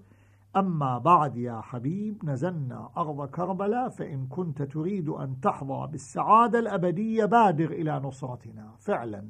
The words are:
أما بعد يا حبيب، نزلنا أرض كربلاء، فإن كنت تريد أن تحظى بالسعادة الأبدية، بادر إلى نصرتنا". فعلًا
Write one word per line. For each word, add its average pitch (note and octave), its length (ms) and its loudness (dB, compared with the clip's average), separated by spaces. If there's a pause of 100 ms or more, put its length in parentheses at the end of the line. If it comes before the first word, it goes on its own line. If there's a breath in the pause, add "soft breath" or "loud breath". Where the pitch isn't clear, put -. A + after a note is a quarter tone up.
(560 soft breath)
أما D3+ 420 2
بعد D3 380 6
يا A#2+ 240 -4
حبيب، F#3 640 -6
نزلنا C3 720 -2
أرض D3 340 -4
كربلاء، G3 580 -2
فإن D3+ 380 -6
كنت D3+ 360 -4
تريد D#3 460 -2
أن C#3 320 -6
تحظى C3+ 520 -2
بالسعادة G3+ 680 4
الأبدية، G#3 640 0
بادر F3+ 460 6
إلى D#3+ 280 -2
نصرتنا". B2 800 -10
فعلًا A2+ 520 -4